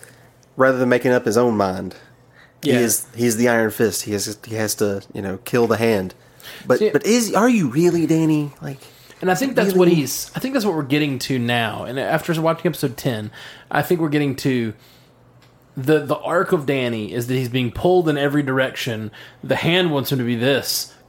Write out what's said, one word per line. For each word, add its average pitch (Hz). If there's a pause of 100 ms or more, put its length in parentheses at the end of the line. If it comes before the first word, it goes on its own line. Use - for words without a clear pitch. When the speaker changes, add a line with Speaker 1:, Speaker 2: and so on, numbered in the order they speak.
(580)
Speaker 1:
rather 131
than 127
making 123
up 123
his 107
own 120
mind. 95 (680)
Speaker 2:
Yeah. 139
Speaker 1:
He 123
is, 113
he's 117
the 120
Iron 113
Fist. 107
He 104
has, 104
he 113
has 107
to, 101 (120)
you 101
know, 95
kill 120
the 110
hand. 104 (520)
But, -
Speaker 3:
See 208
Speaker 1:
but -
is, 220
are 196
you 208
really, 165
Danny? 156 (100)
Like, 143 (420)
Speaker 3:
And 185
I 180
think 262
that's 202
what 180
Speaker 1:
really? 175
Speaker 3:
he's, -
I -
think 262
that's 220
what 190
we're 156
getting 143
to 135
now. 117
And 127
after 160
watching 165
episode 139
ten, 110 (400)
I -
think 170
we're 165
getting 143
to 120 (1000)
the, 147
the 139
arc 170
of 151
Danny 120
is 120
that 131
he's 127
being 123
pulled 180
in 147
every 143
direction. 131 (320)
The 131
Hand 175
wants 139
him 135
to 123
be 120
this. 123 (160)